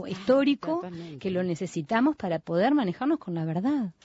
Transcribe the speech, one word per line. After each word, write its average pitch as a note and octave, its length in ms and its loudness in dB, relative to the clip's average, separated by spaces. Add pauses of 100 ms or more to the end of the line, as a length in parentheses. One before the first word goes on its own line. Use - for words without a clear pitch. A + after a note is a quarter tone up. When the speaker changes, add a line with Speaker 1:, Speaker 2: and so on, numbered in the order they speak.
Speaker 1:
Está, - 40 -8
Speaker 2:
histórico C4+ 640 2
Speaker 1:
totalmente. E3+ 440 -8
Speaker 2:
que F#3+ 100 -4
lo F3+ 140 0
necesitamos F#3 720 0
para E3+ 240 -4
poder F#3 340 2
manejarnos C#4+ 460 0
con F3+ 140 -8
la E3 100 -2
verdad. F#3+ 480 -2 (140)